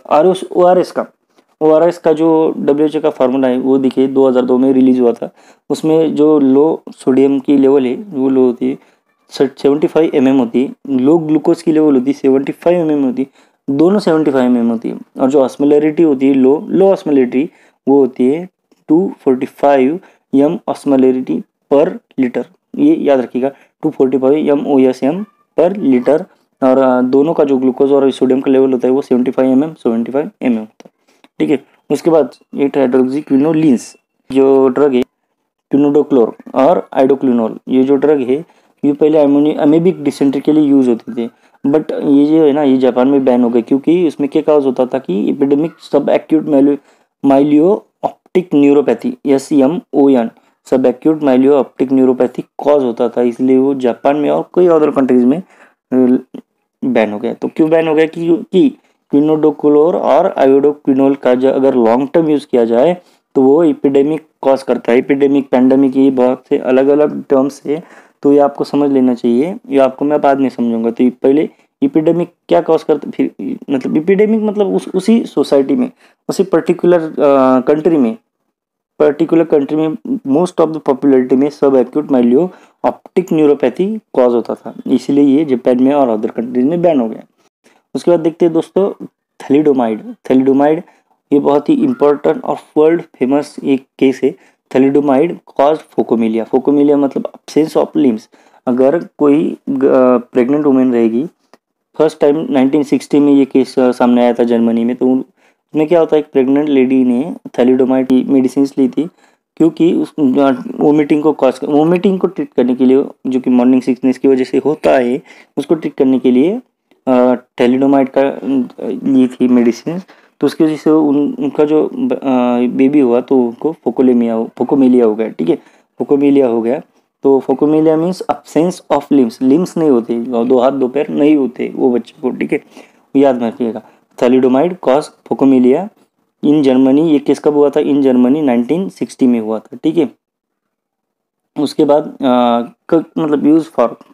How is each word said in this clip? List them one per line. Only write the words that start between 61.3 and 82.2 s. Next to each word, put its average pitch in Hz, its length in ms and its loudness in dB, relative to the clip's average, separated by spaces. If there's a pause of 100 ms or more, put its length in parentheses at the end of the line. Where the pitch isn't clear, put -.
जो 131 160 0
अगर 135 240 0
long 120 400 0
term 165 140 0
use 147 180 -2
किया 120 180 0
जाए 127 320 0 (380)
तो 131 80 2
वो 143 220 4
epidemic 143 640 0 (140)
cause 131 220 0
करता 117 300 -4
है, 123 60 2
Epidemic, 139 500 0
pandemic, 131 480 2
ये 135 140 4
बहुत 127 380 -2
से 143 100 -2
अलग-अलग 143 720 0
terms 139 380 -2
है, 151 160 -6 (400)
तो 143 100 2
ये 143 60 4
आपको 143 260 0
समझ 143 280 -2
लेना 127 220 2
चाहिए, 127 420 -2 (120)
ये 135 100 -2
आपको 131 260 0
मैं 147 160 0
बाद 139 180 2
में 131 100 0
समझाऊंगा। 117 420 -4
तो 127 140 -2
ये 123 60 2
पहले 139 400 0 (320)
epidemic 165 500 -2 (160)
क्या 170 120 2
cause 160 220 0
करता, - 280 -4
फिर - 460 -6 (140)
मतलब 139 260 -4
epidemic 202 440 0
मतलब 208 260 -2
उस, 185 220 -4
उसी 220 360 0
society 139 520 0
में, 123 140 -4 (380)
उसी - 140 -4
particular, 175 580 0
अ, 139 600 2
country 156 360 0
में, 117 200 0 (800)
Particular 151 460 0
country 151 320 -2
में 160 120 -2 (280)
most 156 440 -2
of 160 60 2
the 156 140 -8
popularity 131 520 0
में 139 180 0
सब 139 260 0
acute 139 340 -2
माइलियोऑप्टिक 135 1200 -2